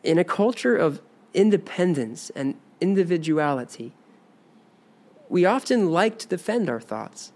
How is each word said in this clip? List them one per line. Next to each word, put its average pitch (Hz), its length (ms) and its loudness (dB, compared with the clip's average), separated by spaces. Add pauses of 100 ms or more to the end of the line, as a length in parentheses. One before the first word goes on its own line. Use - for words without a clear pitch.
In 165 160 2
a 180 60 4
culture 233 520 0
of 151 240 0 (320)
independence 180 960 0
and 135 260 -6 (240)
individuality, 156 1120 0 (1400)
we 175 160 2
often 226 460 2
like 214 280 0
to - 100 -14
defend 208 400 -2
our 117 120 -4
thoughts. - 560 -12